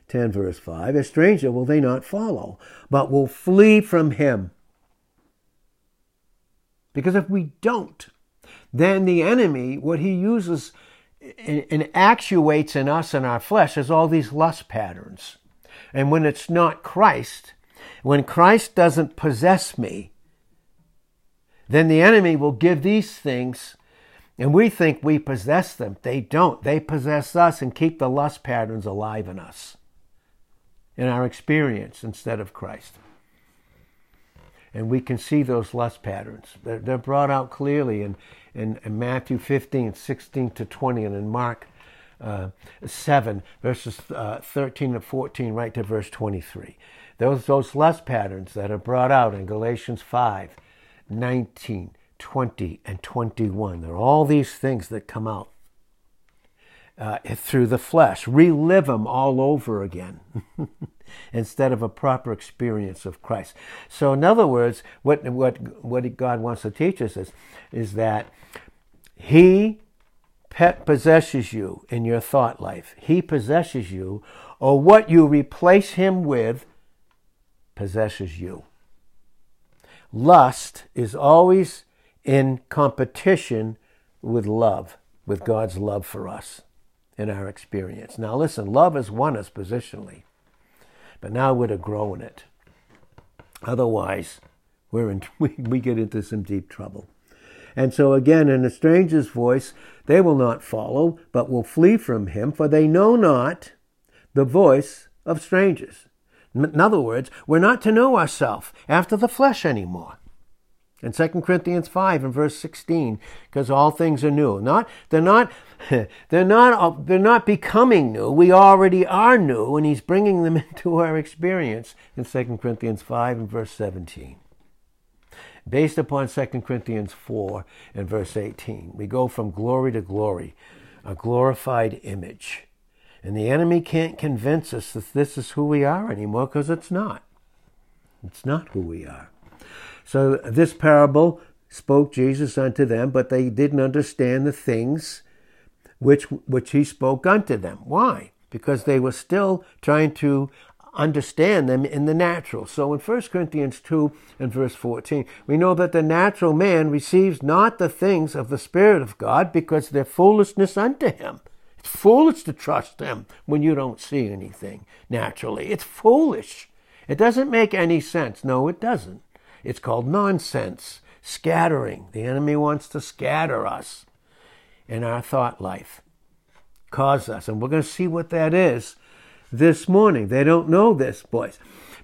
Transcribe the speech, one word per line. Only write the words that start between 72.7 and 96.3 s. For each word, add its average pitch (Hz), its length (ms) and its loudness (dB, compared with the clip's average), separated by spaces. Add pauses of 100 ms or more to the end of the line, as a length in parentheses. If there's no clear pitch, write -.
He 170 220 0
possesses 135 720 -4
you, 95 300 -10 (360)
or 139 220 2
what 208 300 8
you 165 160 8
replace 170 640 4
him 185 320 -2
with 123 420 -2 (1120)
possesses 98 640 -6
you. 90 240 -12 (1500)
Lust 131 720 4 (100)
is 117 200 -4
always 170 720 4 (400)
in 135 360 0 (100)
competition 127 1080 -2 (460)
with 117 240 -4
love, 104 500 -2 (300)
with - 180 -6
God's 110 320 -2
love 101 300 -6
for 101 200 -14
us - 360 -18 (560)
in 107 100 -8
our 98 200 -10
experience. 101 680 -12
Now 110 200 -8
listen, 117 360 -4
love 160 220 4
has 120 160 -6
won 127 260 -4
us 104 140 -14
positionally, 101 720 -12 (960)
but 101 120 -14
now 131 220 0
we're 120 140 0
to 104 100 -4
grow 104 360 -6
in - 60 -12
it. - 240 -20 (1160)
Otherwise, 107 800 -4 (500)
we're 113 200 -4
in, 98 200 -6
<laughs> - 80 -16
we, 151 200 -2
we 127 220 -4
get 120 180 -2
into 107 240 -6
some 104 200 -8